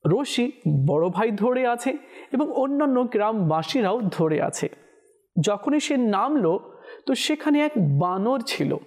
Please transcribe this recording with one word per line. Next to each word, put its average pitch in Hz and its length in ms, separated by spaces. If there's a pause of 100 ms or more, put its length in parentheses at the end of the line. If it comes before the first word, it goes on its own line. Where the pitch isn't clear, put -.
রশি 247 460 (340)
বড় 165 220
ভাই 208 220
ধরে 247 360
আছে 240 300 (360)
এবং 294 200
অন্যান্য 277 580
গ্রামবাসীরাও 208 880
ধরে 165 420
আছে। - 260 (760)
যখনই 208 360
সে 285 160
নামলো, 214 840 (280)
তো 269 80
সেখানে 302 460
এক 302 180
বানর 185 600
ছিল। 143 360 (100)